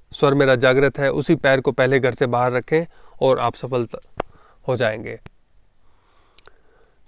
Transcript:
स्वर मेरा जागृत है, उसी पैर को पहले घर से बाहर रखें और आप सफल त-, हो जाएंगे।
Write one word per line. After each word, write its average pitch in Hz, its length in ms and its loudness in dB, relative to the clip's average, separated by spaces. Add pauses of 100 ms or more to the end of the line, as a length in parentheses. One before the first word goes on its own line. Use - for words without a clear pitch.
(120)
स्वर 143 220 2
मेरा 135 220 4
जागृत 131 440 2
है, 139 120 0
उसी 165 240 0
पैर 135 260 2
को 139 100 0
पहले 131 280 2
घर 123 140 0
से 135 140 -2
बाहर 123 240 0
रखें 156 340 -2 (360)
और 131 180 2
आप 120 160 -2
सफल 123 300 -4
त-, - 140 -14 (680)
हो 131 80 -2
जाएंगे। 113 440 -4 (1900)